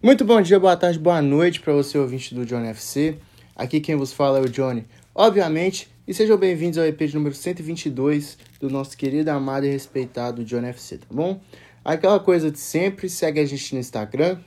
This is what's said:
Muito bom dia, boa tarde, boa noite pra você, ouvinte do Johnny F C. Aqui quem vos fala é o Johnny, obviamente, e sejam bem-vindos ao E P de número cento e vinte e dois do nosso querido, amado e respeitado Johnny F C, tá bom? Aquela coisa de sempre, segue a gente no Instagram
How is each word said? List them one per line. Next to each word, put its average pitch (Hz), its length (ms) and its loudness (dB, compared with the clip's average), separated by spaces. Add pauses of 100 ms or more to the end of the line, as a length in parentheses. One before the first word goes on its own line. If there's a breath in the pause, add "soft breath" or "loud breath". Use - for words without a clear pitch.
Muito 262 180 8
bom 220 160 6
dia, 190 200 6
boa 180 160 6
tarde, 175 240 0
boa 165 200 4
noite 151 400 2
pra 156 120 -2
você, 143 260 0
ouvinte 131 340 -4
do 123 140 -6
Johnny 117 220 -4
F 110 120 -12
C. 151 360 -4 (400 soft breath)
Aqui 151 240 -2
quem 151 160 -4
vos 135 160 -4
fala 139 260 2
é - 20 2
o 131 80 0
Johnny, 123 360 -4 (280 soft breath)
obviamente, 185 760 2 (180)
e 185 80 -8
sejam 214 220 4
bem-vindos 175 420 0
ao 165 80 2
E 151 60 2
P 151 160 -2
de 147 80 -4
número 147 180 -2
cento 180 240 -8
e 175 60 -12
vinte 165 220 -8
e 151 40 -2
dois 143 480 -2 (220 soft breath)
do 139 100 -6
nosso 139 260 -6
querido, 151 360 -2
amado 135 340 -2
e - 20 0
respeitado 123 760 -6
Johnny 120 240 -6
F 120 120 -14
C, - 180 -16
tá - 120 -20
bom? 180 300 -4 (440 loud breath)
Aquela 185 360 2
coisa 170 320 2
de 151 80 -14
sempre, 190 480 -4
segue 156 320 -2
a 147 40 4
gente 139 300 -8
no 131 60 -4
Instagram 131 680 -4